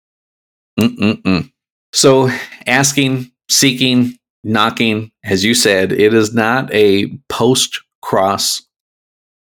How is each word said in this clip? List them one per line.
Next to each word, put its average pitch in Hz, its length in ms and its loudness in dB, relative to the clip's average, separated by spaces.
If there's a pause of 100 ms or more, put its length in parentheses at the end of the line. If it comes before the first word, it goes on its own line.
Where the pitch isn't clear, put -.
(800)
Mm-mm-mm. 107 720 -2 (420)
So 131 360 4 (380)
asking, 131 640 -2 (180)
seeking, 127 680 0 (260)
knocking, 110 720 -2 (120)
as 98 200 -2
you 117 100 2
said, 95 380 0
it 104 200 2
is 113 220 2
not 117 400 -2
a 101 340 2 (200)
post-cross - 1300 -2 (960)